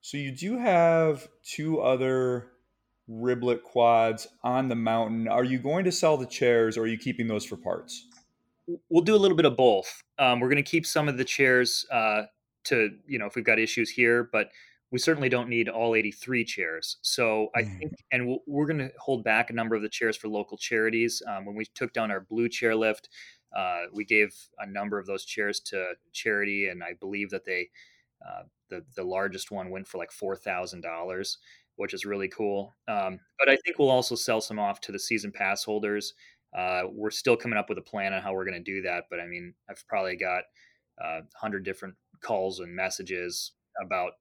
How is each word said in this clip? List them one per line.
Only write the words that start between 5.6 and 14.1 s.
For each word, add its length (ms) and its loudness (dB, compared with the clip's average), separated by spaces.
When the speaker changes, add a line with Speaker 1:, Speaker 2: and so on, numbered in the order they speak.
Speaker 1:
to 80 2
sell 240 4
the 100 -2
chairs, 500 4
or 60 0
are 40 0
you 120 0
keeping 280 -2
those 180 0
for 120 -10
parts? 500 -6
Speaker 2:
W-, 140 -8
we'll 120 6
do 120 4
a 40 10
little 180 6
bit 100 6
of 100 4
both. 460 4
Um, 220 4
we're 100 2
gonna 120 4
keep 220 0
some 240 0
of 80 -2
the 80 0
chairs, 680 4
uh, 340 2
to, 420 0
you 120 -4
know, 80 -4
if 80 -10
we've 100 -4
got 140 4
issues 320 0
here, 400 4